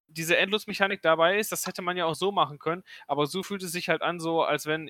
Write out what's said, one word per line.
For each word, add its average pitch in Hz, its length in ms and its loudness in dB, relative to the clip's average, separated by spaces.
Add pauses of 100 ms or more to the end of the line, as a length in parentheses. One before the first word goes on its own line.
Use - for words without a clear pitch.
diese 160 280 0
Endlosmechanik 196 680 0
dabei 165 340 6
ist, 214 140 -2
das 175 160 -4
hätte 185 160 -6
man 180 140 -2
ja 175 80 0
auch 160 100 0
so 185 160 0
machen 147 260 0
können, 170 240 -4 (240)
aber 143 220 2
so 185 160 -4
fühlt 196 180 -6
es 175 120 -6
sich 175 160 -4
halt 160 120 0
an, 170 180 -2
so 165 220 0
als 143 240 0
wenn, 156 240 -4